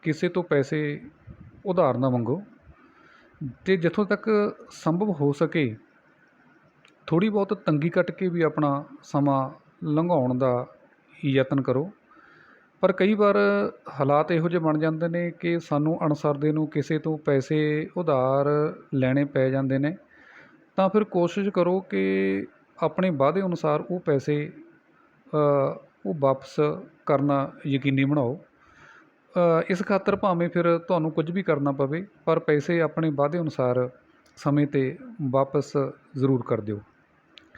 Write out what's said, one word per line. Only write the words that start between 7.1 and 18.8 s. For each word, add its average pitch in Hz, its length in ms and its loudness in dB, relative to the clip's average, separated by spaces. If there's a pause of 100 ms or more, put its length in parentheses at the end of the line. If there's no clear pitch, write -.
ਬਹੁਤ 202 260 -2
ਤੰਗੀ 160 340 -2
ਕੱਟ 180 220 0
ਕੇ 185 180 -4
ਵੀ 170 140 -2
ਆਪਣਾ 147 420 0 (180)
ਸਮਾਂ 139 480 0 (340)
ਲੰਘਾਉਣ 151 540 0
ਦਾ 123 280 0 (580)
ਯਤਨ 135 360 2
ਕਰੋ। 135 300 -2 (880)
ਪਰ 185 120 4
ਕਈ 190 220 2
ਵਾਰ 202 220 4 (640)
ਹਾਲਾਤ 147 320 4
ਇਹੋ 165 160 2
ਜਿਹੇ 170 140 0
ਬਣ 156 160 2
ਜਾਂਦੇ 160 300 0
ਨੇ 175 220 -2
ਕਿ 170 300 -2
ਸਾਨੂੰ 156 460 0
ਅਣਸਰਦੇ 147 460 0
ਨੂੰ 156 140 0
ਕਿਸੇ 151 320 -2
ਤੋਂ 156 200 -4
ਪੈਸੇ 151 800 0
ਉਧਾਰ 139 500 2 (480)